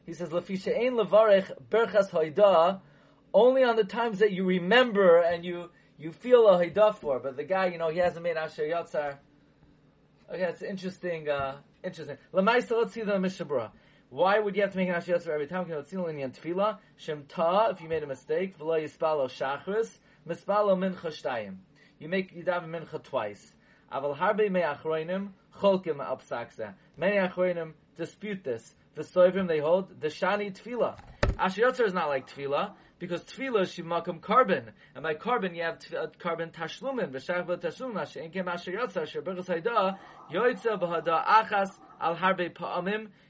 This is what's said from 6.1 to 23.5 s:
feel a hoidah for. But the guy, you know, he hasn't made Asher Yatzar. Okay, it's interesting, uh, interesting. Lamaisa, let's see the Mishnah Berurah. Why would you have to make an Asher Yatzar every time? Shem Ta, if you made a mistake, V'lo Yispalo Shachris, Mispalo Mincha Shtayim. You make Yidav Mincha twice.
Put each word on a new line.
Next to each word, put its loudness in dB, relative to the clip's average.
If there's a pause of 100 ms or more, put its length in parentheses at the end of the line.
feel 6
a 8
hoidah 2
for. -2
But -8
the -6
guy, 0
you -4
know, -2
he -4
hasn't 0
made -2
Asher -6
Yatzar. -4 (1160)
Okay, -4
it's -4
interesting, -8
uh, -4 (260)
interesting. -12 (160)
Lamaisa, 4
let's 0
see -8
the 0
Mishnah -4
Berurah. -4 (380)
Why 2
would -2
you 0
have 0
to -6
make 0
an -2
Asher -4
Yatzar -2
every -4
time? -6 (1300)
Shem -10
Ta, 2
if -8
you -12
made -2
a -10
mistake, -4
V'lo -2
Yispalo -2
Shachris, -6 (280)
Mispalo 0
Mincha -4
Shtayim. -6 (420)
You -14
make -4
Yidav -4
Mincha -10
twice. -6 (380)